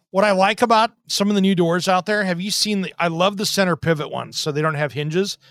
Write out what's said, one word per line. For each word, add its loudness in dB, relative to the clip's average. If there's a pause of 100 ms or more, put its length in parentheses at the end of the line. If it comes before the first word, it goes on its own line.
(120)
What 2
I 4
like 2
about 4 (160)
some 0
of 2
the 4
new 4
doors 0
out 2
there, -2
have -4
you -6
seen -2
the, -8
I 0
love 0
the -4
center 0
pivot -2
ones. -10
So -4
they -4
don't 0
have -2
hinges. -4 (140)